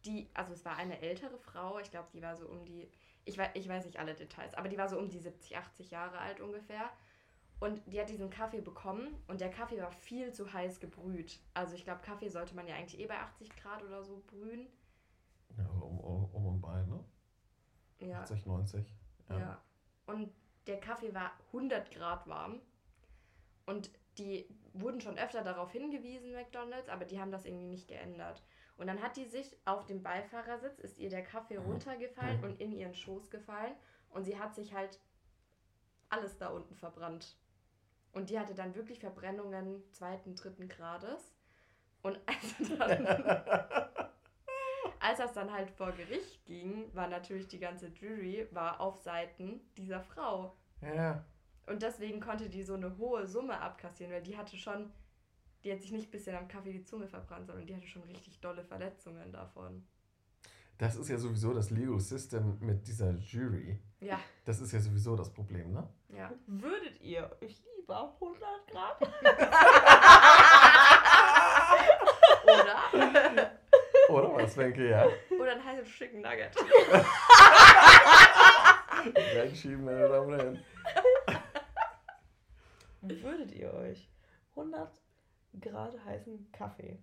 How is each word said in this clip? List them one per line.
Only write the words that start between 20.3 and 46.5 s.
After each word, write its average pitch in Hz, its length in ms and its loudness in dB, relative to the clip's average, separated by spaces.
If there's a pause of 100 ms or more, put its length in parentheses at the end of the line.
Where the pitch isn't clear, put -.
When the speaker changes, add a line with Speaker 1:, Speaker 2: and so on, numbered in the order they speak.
Speaker 1:
der 202 120 -16
Kaffee 220 340 -18
war 185 180 -16 (200)
hundert 247 400 -14
Grad 170 380 -16
warm. 160 320 -20 (1040)
Und 202 260 -18 (260)
die 196 300 -16 (260)
wurden 233 280 -16
schon 202 180 -18
öfter 233 240 -14
darauf 175 300 -16
hingewiesen, 247 580 -18
McDonald's, 247 560 -20
aber 180 160 -18
die 190 160 -20
haben 190 120 -16
das 190 140 -18
irgendwie 180 220 -20
nicht 185 220 -20
geändert. 170 520 -20 (360)
Und 180 100 -18
dann 196 140 -14
hat 247 160 -18
die 262 80 -20
sich 262 400 -20
auf 196 200 -12
dem 196 160 -18
Beifahrersitz, 233 800 -18
ist - 180 -20
ihr 196 120 -18
der 185 140 -16
Kaffee 220 360 -20
Speaker 2:
Mhm. 180 60 -18
Speaker 1:
runtergefallen 247 720 -14
Speaker 2:
Mhm. - 80 -12
Speaker 1:
und 196 160 -18
in 214 100 -16
ihren 185 240 -20
Schoß 196 340 -20
gefallen. 220 440 -20 (380)
Und 190 120 -16
sie 196 160 -16
hat 214 160 -18
sich 208 180 -20
halt 196 240 -16 (1120)
alles 196 280 -14
da 180 100 -18
unten 175 280 -20
verbrannt. 165 600 -20 (760)
Und 196 200 -18
die 220 80 -12
hatte 208 160 -16
dann 185 180 -16
wirklich 220 280 -20
Verbrennungen 196 880 -18
zweiten, 185 440 -20
dritten 185 340 -20
Grades. 180 640 -20 (680)
Und 190 220 -14
<laughs> - 20 -20
als - 300 -14 (220)
dann 190 300 -6
Speaker 2:
<laughs> - 1040 -8 (920)
Speaker 1:
als 220 180 -8
das 240 140 -14
dann 202 200 -16
halt 196 180 -16
vor 185 200 -16
Gericht 196 540 -18
ging, 190 500 -20